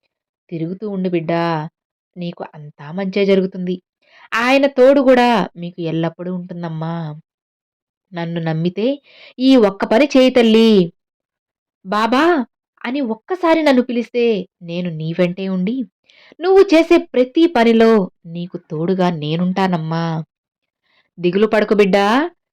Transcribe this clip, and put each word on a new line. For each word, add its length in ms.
తిరుగుతూ 400
ఉండు 180
బిడ్డా, 600
నీకు 280
అంతా 380
మంచే 340
జరుగుతుంది. 560
ఆయన 320
తోడు 340
కూడా 560
మీకు 240
ఎల్లప్పుడూ 540
ఉంటుందమ్మా. 840
నన్ను 280
నమ్మితే 600
ఈ 180
ఒక్క 280
పని 320
చేయి 140
తల్లి. 640
బాబా 600
అని 160
ఒక్కసారి 640
నన్ను 200
పిలిస్తే 640
నేను 280
నీ 220
వెంటే 360
ఉండి, 360
నువ్వు 220
చేసే 220
ప్రతి 500
పనిలో 640
నీకు 320
తోడుగా 400
నేనుంటానమ్మా. 1160
దిగులు 280
పడకు 280
బిడ్డా, 560